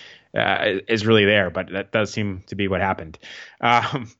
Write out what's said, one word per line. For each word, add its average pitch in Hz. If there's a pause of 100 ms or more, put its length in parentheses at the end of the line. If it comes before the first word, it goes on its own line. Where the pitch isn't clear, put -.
(360)
uh, 98
is 110
really 110
there, 101
but 82
that 98
does 107
seem 98
to -
be 98
what 92
happened. 90 (400)
Um, 120 (100)